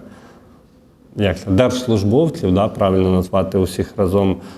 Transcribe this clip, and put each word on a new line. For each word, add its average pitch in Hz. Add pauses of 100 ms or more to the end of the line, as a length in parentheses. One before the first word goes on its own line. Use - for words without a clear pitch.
(1160)
як 95
це, -
держслужбовців, 110
да, 98
правильно 95
назвати 92
усіх 92
разом, 98 (200)